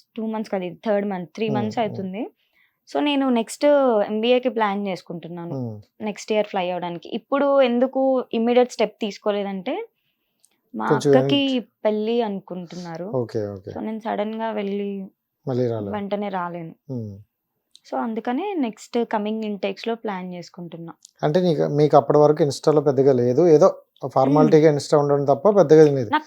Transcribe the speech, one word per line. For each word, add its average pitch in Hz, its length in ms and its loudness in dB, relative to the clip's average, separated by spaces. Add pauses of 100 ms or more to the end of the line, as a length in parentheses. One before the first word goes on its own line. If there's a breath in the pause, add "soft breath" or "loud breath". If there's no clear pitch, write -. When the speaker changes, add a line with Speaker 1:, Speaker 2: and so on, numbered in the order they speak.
(160)
Speaker 1:
టూ 220 100 -8
మంత్స్ 220 260 -6
కాదు, 190 120 -4
ఇది 170 220 -10
థర్డ్ 202 220 0
మంత్, 180 260 -8
త్రీ 220 120 -4
Speaker 2:
Hmm. 214 100 -2
Speaker 1:
మంత్స్ 214 220 -4
Speaker 2:
Hmm. 220 100 -2
Speaker 1:
అవుతుంది. 196 360 -8 (640)
So 277 100 -2
నేను 277 280 0
నెక్స్ట్ 233 360 -2 (440)
ఎంబీఏకి 240 400 0
ప్లాన్ 202 400 -2
చేసుకుంటున్నాను, 170 640 -10
Speaker 2:
Hmm. 113 260 -8 (200)
Speaker 1:
నెక్స్ట్ 214 320 -8
ఇయర్ 208 140 2
ఫ్లై 180 240 -4
అవ్వడానికి. 175 380 -8
ఇప్పుడు 277 520 0
ఎందుకు 262 640 0 (100)
ఇమ్మీడియట్ 240 380 2
స్టెప్ 208 280 -4
తీసుకోలేదంటే, 202 880 -6 (840)
మా 220 140 -4
Speaker 2:
కొంచెం - 280 2
Speaker 1:
అక్కకి - 200 2
Speaker 2:
ఏంటి? 269 320 -2 (160)
Speaker 1:
పెళ్ళి 214 380 -2
అనుకుంటున్నారు. 180 800 -10
Speaker 2:
ఓకే, 120 420 -6
ఓకే. 101 240 -12
Speaker 1:
So - 100 -12
నేను 220 200 -10
సడన్ 208 340 -6
గా 226 160 -6
వెళ్ళి 202 580 -8 (400)
Speaker 2:
మళ్ళీ 123 200 -2
రాలేదు. 110 220 -6
Speaker 1:
వెంటనే 107 380 -6
రాలేను. 175 460 -8 (180)
Speaker 2:
Hmm. 113 180 -8 (800)
Speaker 1:
So 269 80 -8
అందుకనే 247 580 -6
నెక్స్ట్ 247 440 -6 (140)
కమింగ్ 214 320 -4
ఇంటేక్స్ 202 440 -6
లో 226 60 -4
ప్లాన్ 185 400 -10
చేసుకుంటున్నా. 165 580 -16 (300)
Speaker 2:
అంటే 151 180 2
నీకు, 165 220 2
మీకు 151 340 4
అప్పటి 143 220 6
వరకు 151 240 6
Insta-లో 151 380 2
పెద్దగా 135 320 4
లేదు, 127 360 4
ఏదో 160 200 8 (400)
ఫార్మాలిటీగా 147 640 4
Speaker 1:
Hmm. 143 100 0
Speaker 2:
Insta 151 180 0
ఉండడం 143 260 2
తప్ప 135 240 2
పెద్దగా 160 360 8
లేదు. 139 260 2
Speaker 1:
నాకు 302 160 0